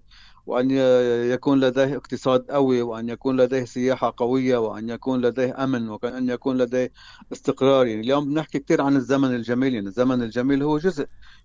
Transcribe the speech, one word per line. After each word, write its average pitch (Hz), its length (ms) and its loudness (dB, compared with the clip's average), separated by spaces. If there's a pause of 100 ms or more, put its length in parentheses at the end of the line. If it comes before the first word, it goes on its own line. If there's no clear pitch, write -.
(460)
وأن 127 240 0
ي-، 123 640 2
يكون 139 280 2
لديه 135 360 2
اقتصاد 127 540 -2
قوي، 131 320 2
وأن 117 260 -8
يكون 131 280 -4
لديه 127 280 2
سياحة 123 520 -2
قوية، 127 400 0
وأن 110 320 -4
يكون 123 320 -4
لديه 123 440 -2
أمن، 120 240 -2
وأن 123 400 -6
يكون 127 300 -2
لديه 127 340 -2 (400)
استقرار. 131 540 2
يعني 110 140 -4
اليوم 139 240 0
بنحكي 151 340 -4
كتير 147 240 0
عن 139 140 2
الزمن 131 380 0
الجميل، 120 400 -2
يعني 101 120 -4
الزمن 123 360 0
الجميل 123 400 -2
هو 151 160 0
جزء 151 280 -2 (380)